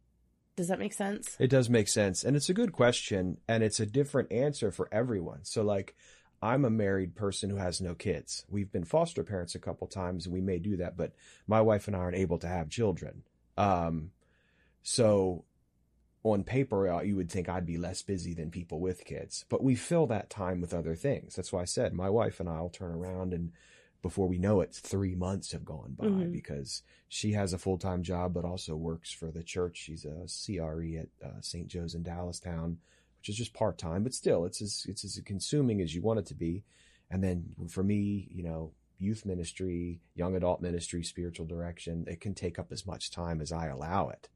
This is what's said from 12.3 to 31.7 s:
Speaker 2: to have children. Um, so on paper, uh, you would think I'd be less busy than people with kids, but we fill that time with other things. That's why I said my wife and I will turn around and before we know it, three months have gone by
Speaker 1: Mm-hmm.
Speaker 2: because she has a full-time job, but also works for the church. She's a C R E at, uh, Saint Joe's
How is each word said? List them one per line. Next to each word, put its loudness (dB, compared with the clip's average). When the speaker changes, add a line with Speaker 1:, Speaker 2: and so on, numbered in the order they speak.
Speaker 2:
to -6
have -2
children. -2
Um, 2
so 4
on 4
paper, 2
uh, 2
you 2
would 0
think -2
I'd -2
be -2
less -4
busy -4
than -6
people -6
with -2
kids, -8
but 0
we 6
fill 4
that 0
time 0
with -4
other -2
things. -2
That's -6
why 0
I -2
said 0
my 0
wife 2
and -4
I -2
will -4
turn -8
around -4
and -4
before 0
we 2
know 6
it, 0
three -2
months -2
have -6
gone -10
by 0
Speaker 1:
Mm-hmm. 2
Speaker 2:
because -6
she 0
has 2
a -2
full-time 0
job, 0
but -2
also -4
works -4
for -8
the -8
church. -2
She's -12
a -10
C -6
R -2
E -4
at, -8
uh, -10
Saint -8
Joe's -6